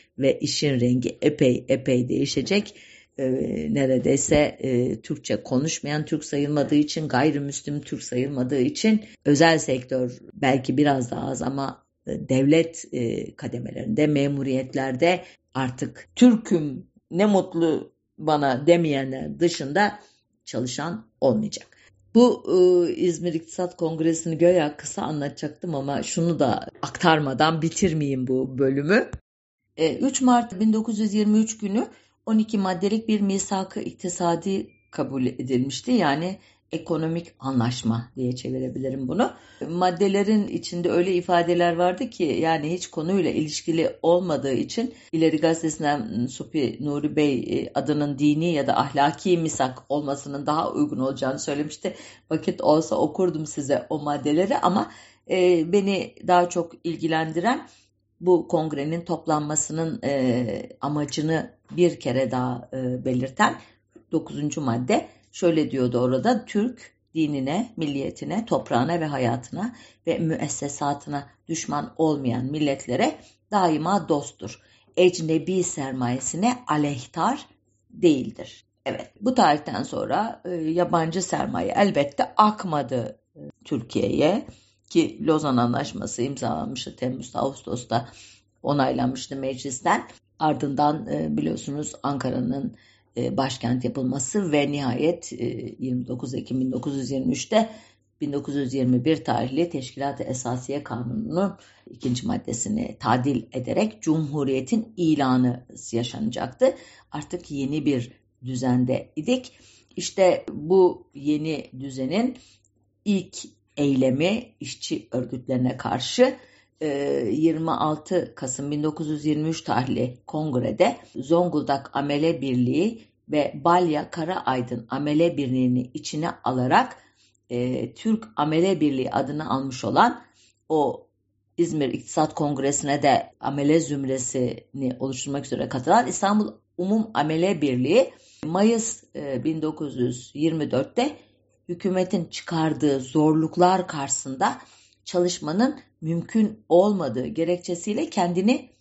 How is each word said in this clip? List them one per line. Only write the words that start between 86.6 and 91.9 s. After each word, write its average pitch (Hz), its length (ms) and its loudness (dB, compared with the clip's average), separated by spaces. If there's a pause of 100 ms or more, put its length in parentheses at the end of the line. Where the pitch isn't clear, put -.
Temmuz, - 380 -6
Ağustos'ta 123 760 -4 (540)
onaylanmıştı 131 720 -2
meclisten. 135 680 -2 (360)
Ardından, 147 680 0
e, 151 300 -2
biliyorsunuz 147 540 -4 (120)